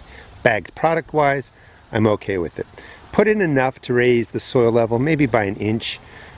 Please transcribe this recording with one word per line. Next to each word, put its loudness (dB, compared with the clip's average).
bagged -2
product-wise, -2
I'm 2
okay -2
with -6
it. -8
Put 2
in 2
enough 0
to -4
raise 2
the -8
soil 2
level, 2
maybe 0
by 0
an -4
inch, -4